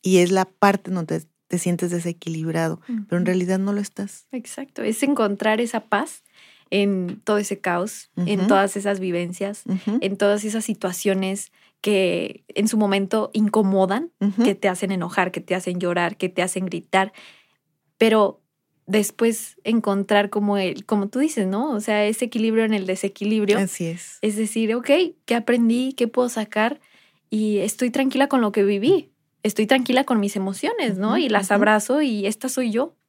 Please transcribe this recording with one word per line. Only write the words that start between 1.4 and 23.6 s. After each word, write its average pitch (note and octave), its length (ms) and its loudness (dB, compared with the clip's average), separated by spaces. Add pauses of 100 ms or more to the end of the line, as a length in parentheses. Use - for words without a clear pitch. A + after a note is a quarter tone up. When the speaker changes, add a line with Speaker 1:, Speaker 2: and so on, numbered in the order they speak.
Speaker 1:
te F3+ 100 -2
sientes F3 320 -2
desequilibrado, E3 960 -4
pero G#3 320 -4
en F3+ 40 0
Speaker 2:
Ujú. - 40 0
Speaker 1:
realidad F#3 320 0
no G3 140 -2
lo G3+ 80 -2
estás. - 520 -10
Speaker 2:
Exacto, C4 500 -12
es A3+ 200 -2
encontrar A3 580 0
esa A#3 240 -2
paz - 380 -4 (480)
en F#3+ 540 0
todo G#3 140 0
ese G3+ 220 -4
caos, F3+ 560 -4
en F3+ 240 0
Speaker 1:
Ujú. F#3+ 80 2
Speaker 2:
todas G3 280 4
esas G3+ 240 -2
vivencias, F3+ 680 -4
Speaker 1:
Ujú. G3+ 340 -2
Speaker 2:
en G3 160 -2
todas G3+ 280 2
esas A3 200 -4
situaciones F#3+ 880 -4 (280)
que F#3 680 0
en G#3+ 200 0
su A3 80 0
momento G3+ 560 2
incomodan, G#3 800 2 (100)
Speaker 1:
Ujú. G3+ 240 2
Speaker 2:
que G3+ 100 4
te G3 140 0
hacen F#3 240 -2
enojar, F3+ 400 -2
que - 80 -6
te F3+ 140 -4
hacen F3+ 260 -4
llorar, F3 360 -2
que F#3 120 -2
te F3+ 140 -2
hacen F#3 240 -4
gritar, F#3+ 460 0 (840)
pero A3 420 4 (460)
después G#3+ 800 0
encontrar G3+ 680 0
como G3+ 280 0
el, F#3+ 260 -4
como G3+ 240 -2
tú B3 120 -6
dices, C#4 260 0
¿no? A3 240 -2
O G#3+ 100 -4
sea, G#3 260 0
ese A3 200 -2
equilibrio A3+ 380 0
en A3 100 2
el G3 120 -2
desequilibrio. G3+ 720 0
Speaker 1:
Así F#3 280 -2